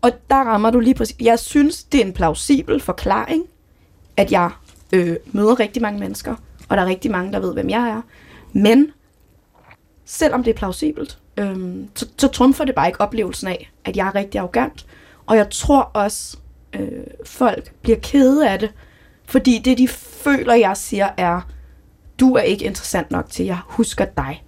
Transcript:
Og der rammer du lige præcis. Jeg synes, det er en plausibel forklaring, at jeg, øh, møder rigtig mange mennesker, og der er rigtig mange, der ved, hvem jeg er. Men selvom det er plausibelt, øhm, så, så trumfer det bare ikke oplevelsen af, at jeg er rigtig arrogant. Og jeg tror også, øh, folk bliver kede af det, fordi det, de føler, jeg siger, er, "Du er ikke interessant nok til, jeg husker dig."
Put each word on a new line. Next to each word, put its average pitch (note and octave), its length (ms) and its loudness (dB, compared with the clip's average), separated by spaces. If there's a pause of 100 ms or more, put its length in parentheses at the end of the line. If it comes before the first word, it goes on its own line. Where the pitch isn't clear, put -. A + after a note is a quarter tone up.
Og B3 100 4 (180)
der C4+ 60 4
rammer A3+ 340 2
du B3 100 4
lige A#3+ 140 4
præcis. A3+ 260 -6
Jeg A#3 200 4
synes, D4 440 0
det C#4 180 2
er G3+ 40 2
en F#3 80 -8
plausibel F3+ 680 0
forklaring, A3 600 -2 (760)
at G3 140 2
jeg, F3 180 2 (440)
øh, F3 220 2 (100)
møder G#3+ 340 2
rigtig A3 220 -4
mange G#3 180 -4
mennesker, G3+ 360 -10 (340)
og G3 80 0
der F#3+ 60 2
er F#3 40 -2
rigtig F#3+ 240 -2
mange, F#3+ 220 -6
der G3+ 60 -4
ved, F#3 140 -4
hvem F#3+ 160 -4
jeg A#3 200 -2
er. A3 120 -8 (520)
Men A3+ 380 4 (1120)
selvom B3+ 380 0
det A#3 100 0
er - 40 -14
plausibelt, - 600 -6 (200)
øhm, F#3+ 580 -8
så, - 120 -10 (100)
så C#4 100 2
trumfer C4+ 380 2
det C4 100 -2
bare D#3 120 0
ikke F3+ 140 -4
oplevelsen G3+ 460 -4
af, F3+ 240 -10 (140)
at F#3+ 120 -8
jeg F#3+ 100 0
er G3 80 -4
rigtig G3 240 -4
arrogant. G3 460 -4 (400)
Og A3 120 4
jeg G#3 120 2
tror - 320 2
også, - 560 -4 (360)
øh, G3 140 -8 (380)
folk - 460 -2 (100)
bliver A3+ 180 2
kede C#4 500 4
af G3 100 -2
det, G#3+ 120 -4 (540)
fordi - 400 2
det, B3+ 120 4
de B3+ 100 4
føler, - 680 -2
jeg G3+ 240 4
siger, G3 400 -2
er, F3+ 240 -2 (800)
"Du B3+ 160 4
er A3+ 60 2
ikke G3+ 240 -2
interessant - 460 -6
nok F3+ 180 -6
til, - 160 -6
jeg F3+ 120 -4 (100)
husker - 380 -2
dig." C#3 420 -8